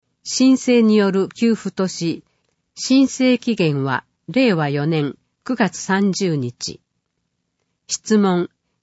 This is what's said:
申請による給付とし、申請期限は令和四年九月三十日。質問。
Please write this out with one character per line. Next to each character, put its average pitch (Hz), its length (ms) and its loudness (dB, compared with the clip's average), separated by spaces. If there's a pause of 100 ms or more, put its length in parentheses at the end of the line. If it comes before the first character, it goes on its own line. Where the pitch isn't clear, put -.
(240)
申 262 340 2
請 240 260 2
に 214 120 4
よ 202 160 2
る 190 180 0
給 233 260 0
付 196 160 -8
と 190 160 -4
し、 170 360 -6 (520)
申 262 320 2
請 254 320 0
期 233 160 -4
限 147 280 0
は 135 220 -4 (220)
令 240 260 2
和 156 160 -2
四 143 160 -2
年 151 320 -2 (260)
九 262 120 -6
月 202 220 -2
三 196 340 0
十 175 240 -2
日。 - 440 -8 (1080)
質 - 300 -2
問。 185 320 0 (340)